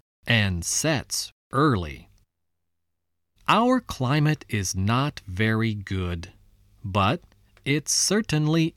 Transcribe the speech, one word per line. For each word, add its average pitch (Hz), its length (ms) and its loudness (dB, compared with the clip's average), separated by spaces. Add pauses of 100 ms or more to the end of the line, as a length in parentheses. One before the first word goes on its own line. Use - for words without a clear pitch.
(260)
and 98 380 2
sets - 680 -4 (220)
early. 95 560 0 (1400)
Our 247 320 4
climate 151 720 0
is 101 260 -4
not 120 520 0
very 110 480 0
good, 92 580 -6 (500)
but 101 380 0 (420)
it's 147 300 -2
certainly 160 840 2